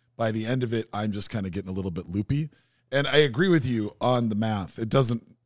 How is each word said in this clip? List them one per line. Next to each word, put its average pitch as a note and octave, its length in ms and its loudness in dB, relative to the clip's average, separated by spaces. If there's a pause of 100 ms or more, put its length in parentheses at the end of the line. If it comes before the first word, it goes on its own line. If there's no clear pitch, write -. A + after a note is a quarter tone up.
(160)
By A2+ 160 0
the A2 140 -2
end B2+ 160 0
of A#2 120 -2
it, A2+ 180 -2
I'm G#2+ 200 -2
just G2+ 180 -6
kinda G2 180 -4
getting F#2 220 -6
a F#2 40 -6
little F#2 180 -4
bit E2+ 160 -8
loopy. C3+ 420 -2 (400)
And C#3 160 2
I C3+ 120 2
agree D3+ 300 4
with E3 160 4
you A2 360 -2
on A#2+ 300 2
the G#2+ 40 -2
math. G#2 440 -2
It A2+ 100 -4
doesn't A#2+ 460 0 (100)